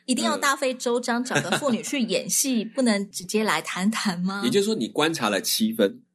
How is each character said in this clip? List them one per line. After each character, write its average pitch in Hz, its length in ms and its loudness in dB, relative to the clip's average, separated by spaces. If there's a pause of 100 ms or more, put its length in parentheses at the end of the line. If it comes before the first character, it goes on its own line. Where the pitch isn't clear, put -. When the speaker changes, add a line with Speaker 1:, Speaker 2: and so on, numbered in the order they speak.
Speaker 1:
一 254 80 0
定 302 100 -2
要 311 120 0
大 277 180 2
费 269 180 0
周 247 280 -2
章， 240 200 -2
Speaker 2:
嗯。 247 40 -4
Speaker 1:
找 240 160 -4
个 - 180 -2
妇 277 140 0
女 185 100 0
去 285 180 -2
演 185 300 -2
戏， 240 360 2
Speaker 2:
<laughs> - 100 -12
Speaker 1:
不 277 40 0
能 208 300 2
直 - 140 -12
接 214 180 0
来 165 180 2
谈 185 300 -2
谈 190 300 0
吗？ 190 240 -4
Speaker 2:
也 - 60 2
就 202 100 4
是 196 60 2
说， 220 80 0
你 113 120 -2
观 151 260 2
察 123 160 0
了 98 120 2
七 110 320 0
分， 110 280 2 (140)